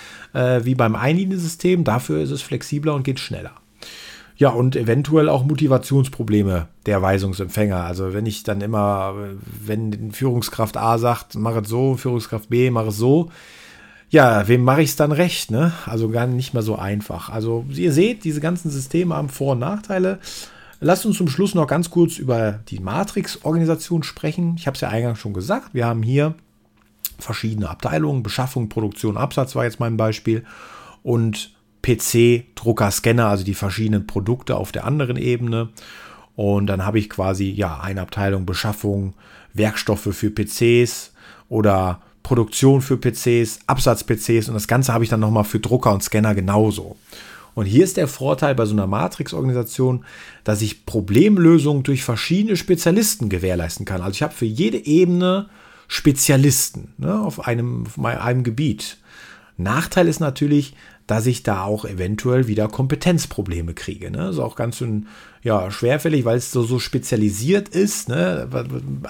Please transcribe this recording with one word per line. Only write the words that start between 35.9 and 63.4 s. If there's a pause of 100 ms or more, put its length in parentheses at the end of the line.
Und
dann
habe
ich
quasi,
ja,
eine
Abteilung
Beschaffung, (380)
Werkstoffe
für
P
Cs (360)
oder (220)
Produktion
für
P
Cs,
Absatz
P
Cs
und
das
Ganze
habe
ich
dann
nochmal
für
Drucker
und
Scanner
genauso. (600)
Und
hier
ist
der
Vorteil
bei
so
einer
Matrix-Organisation, (400)
dass
ich
Problemlösungen
durch
verschiedene
Spezialisten
gewährleisten
kann.
Also
ich
habe
für
jede
Ebene (400)
Spezialisten,
ne,
auf
einem,
auf
mei-,
einem
Gebiet. (580)
Nachteil
ist
natürlich, (320)
dass
ich
da
auch
eventuell
wieder
Kompetenzprobleme